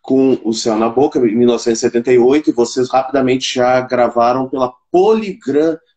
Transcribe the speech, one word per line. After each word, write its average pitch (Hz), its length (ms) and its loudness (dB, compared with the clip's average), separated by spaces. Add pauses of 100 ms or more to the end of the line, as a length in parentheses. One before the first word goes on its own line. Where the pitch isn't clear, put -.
com 131 420 2
O 113 80 -2
Céu 113 240 -2
na 113 140 0
Boca, 139 280 0
em 113 160 0
mil 120 120 2
novecentos 117 320 0
e - 20 -8
setenta 120 320 -2
e 123 60 6
oito, 143 320 2
e - 20 -8
vocês 123 380 -2
rapidamente 131 640 -2
já 127 260 2
gravaram 123 640 0
pela 131 280 -4 (180)
Polygram. 165 840 0 (180)